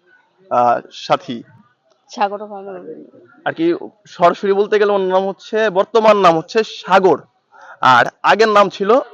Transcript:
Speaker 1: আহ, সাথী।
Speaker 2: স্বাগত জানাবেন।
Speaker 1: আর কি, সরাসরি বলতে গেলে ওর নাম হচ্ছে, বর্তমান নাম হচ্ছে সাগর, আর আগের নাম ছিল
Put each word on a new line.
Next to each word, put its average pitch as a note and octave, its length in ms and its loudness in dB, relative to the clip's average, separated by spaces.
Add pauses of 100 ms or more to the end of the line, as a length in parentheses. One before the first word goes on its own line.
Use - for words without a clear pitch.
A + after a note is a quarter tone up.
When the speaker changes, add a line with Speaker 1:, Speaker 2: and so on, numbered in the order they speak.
(500)
Speaker 1:
আহ, A#2+ 300 0 (120)
সাথী। C3+ 500 -6 (640)
Speaker 2:
স্বাগত G3+ 320 -6
জানাবেন। F#3+ 640 -18 (400)
Speaker 1:
আর D3 80 -6
কি, E3 220 -2 (320)
সরাসরি F3+ 460 0
বলতে G3+ 260 0
গেলে G3+ 140 0
ওর G3 80 0
নাম F#3+ 280 -2
হচ্ছে, G#3+ 420 -4
বর্তমান G#3+ 460 2
নাম E3+ 220 2
হচ্ছে G#3+ 260 -4
সাগর, F#3 560 0 (600)
আর B2 260 4 (160)
আগের G3+ 260 2
নাম G3+ 200 4
ছিল G#3 300 0 (160)